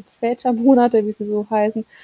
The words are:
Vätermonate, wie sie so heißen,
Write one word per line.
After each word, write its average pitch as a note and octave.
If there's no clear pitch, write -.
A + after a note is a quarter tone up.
Vätermonate, A#3+
wie G#3+
sie G#3
so G#3
heißen, G#3+